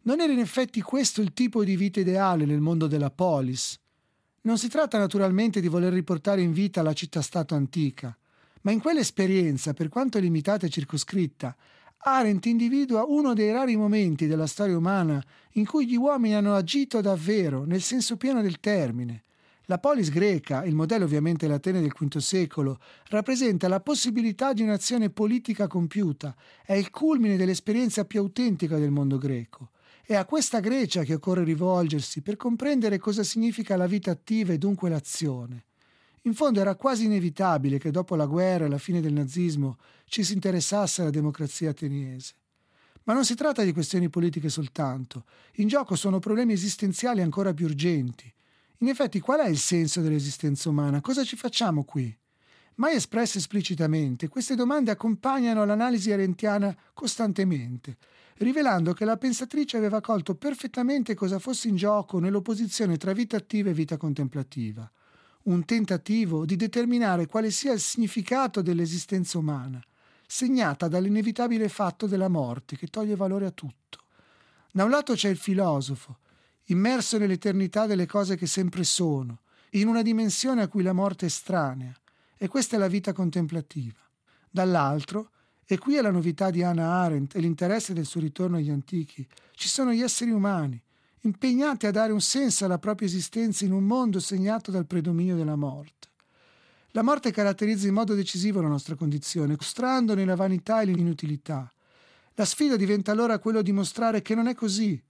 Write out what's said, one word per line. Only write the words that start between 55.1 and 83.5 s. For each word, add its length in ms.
l'analisi 460
arendtiana 600
costantemente, 1040
rivelando 560
che 100
la 140
pensatrice 580
aveva 240
colto 340
perfettamente 800
cosa 240
fosse 300
in 80
gioco 440
nell'opposizione 760
tra 160
vita 240
attiva 320
e 60
vita 240
contemplativa. 920
Un 240
tentativo 800
di 100
determinare 680
quale 240
sia 240
il 60
significato 800
dell'esistenza 760
umana, 420
segnata 640
dall'inevitabile 800
fatto 380
della 220
morte 500
che 80
toglie 280
valore 300
a 60
tutto. 480
Da 120
un 60
lato 220
c'è 160
il 80
filosofo, 800
immerso 480
nell'eternità 680
delle 200
cose 300
che 100
sempre 380
sono, 560
in 180
una 140
dimensione 600
a 60
cui 140
la 100
morte 320
è 40
estranea, 640
e 120
questa 280
è 20
la 100
vita 240
contemplativa. 840